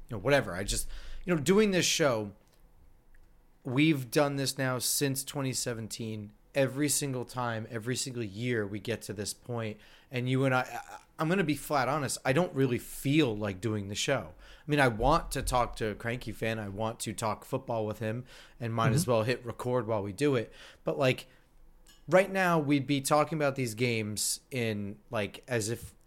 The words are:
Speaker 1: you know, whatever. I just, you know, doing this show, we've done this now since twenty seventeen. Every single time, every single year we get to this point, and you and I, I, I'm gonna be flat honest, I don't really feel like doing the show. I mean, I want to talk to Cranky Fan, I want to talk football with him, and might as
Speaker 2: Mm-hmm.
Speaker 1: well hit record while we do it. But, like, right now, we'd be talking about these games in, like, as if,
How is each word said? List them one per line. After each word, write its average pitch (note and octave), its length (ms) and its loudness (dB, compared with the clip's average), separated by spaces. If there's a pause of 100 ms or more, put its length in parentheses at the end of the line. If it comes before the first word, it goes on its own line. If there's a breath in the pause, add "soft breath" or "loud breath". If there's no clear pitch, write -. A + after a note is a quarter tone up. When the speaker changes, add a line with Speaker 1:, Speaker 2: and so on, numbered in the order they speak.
Speaker 1:
you A#2 60 -6
know, G#2 40 -6
whatever. A2+ 360 2
I F#2+ 80 -4
just, - 240 -2 (380 loud breath)
you F3 100 2
know, D#3 60 -2
doing G3 300 6
this E3+ 140 2
show, A2+ 460 2 (1300)
we've C#3 480 2
done C#3+ 240 2
this C3+ 220 -2
now C3 220 0
since C3+ 440 0
twenty C3+ 300 -4
seventeen. A2 800 -6 (240)
Every C#3 320 2
single C3+ 380 -2
time, A#2 460 -4
every A#2 240 -4
single A#2+ 280 -6
year A2 440 -2
we G2+ 120 -6
get A2 240 -4
to A2+ 100 -8
this G2+ 200 -6
point, A2+ 440 -6 (340 loud breath)
and B2+ 180 -2
you C3 160 2
and C3 80 4
I, B2+ 80 4
I, A#2+ 360 -10 (200)
I'm D#3+ 100 0
gonna F#3+ 160 2
be D3+ 120 0
flat C#3 320 0
honest, C#3 360 -2
I C3+ 80 4
don't F3 220 4
really C3 240 2
feel C3+ 580 2
like G#2 240 -4
doing G#2+ 300 -2
the G#2 60 -6
show. A#2+ 400 0
I - 360 -16
mean, D3 80 4
I C3+ 80 8
want B2 440 2
to C3+ 100 -4
talk A#2+ 360 0
to G#2 180 -2
Cranky A#2+ 360 -6
Fan, A2+ 280 -2
I G2+ 100 -6
want A2 320 -4
to A2+ 120 -6
talk G#2 300 -4
football A#2+ 440 -4
with G#2+ 120 -4
him, A2+ 260 -4 (340 loud breath)
and A2+ 140 -4
might A2+ 200 4
as D3+ 100 2
Speaker 2:
Mm-hmm. B2 80 0
Speaker 1:
well A2 120 4
hit A#2+ 220 -2
record B2 420 -2
while A2 160 0
we G2+ 100 -6
do C#3 220 2
it. A2+ 180 -2 (320 loud breath)
But, D#3+ 140 -2
like, C3 260 2 (800 soft breath)
right F#3+ 240 6
now, F3+ 280 4
we'd C#3+ 280 2
be C#3 140 2
talking D3+ 360 4
about C#3+ 180 2
these B2+ 180 -2
games A2 640 -2 (120)
in, G#2+ 440 -2 (160)
like, G#2 380 -4
as A2+ 200 0
if, - 240 -8 (140)